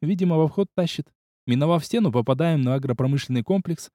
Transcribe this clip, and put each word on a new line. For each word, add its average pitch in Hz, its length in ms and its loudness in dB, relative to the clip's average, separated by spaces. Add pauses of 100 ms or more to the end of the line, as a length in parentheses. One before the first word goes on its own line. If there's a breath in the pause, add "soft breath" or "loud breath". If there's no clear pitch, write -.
видимо, 175 360 0
во 160 100 4
вход 196 280 -2
тащит. 170 320 -4 (400)
Миновав 151 380 2
стену, 214 260 0
попадаем 135 500 2
на 127 140 0
агропромышленный 131 680 -2
комплекс. 180 520 -2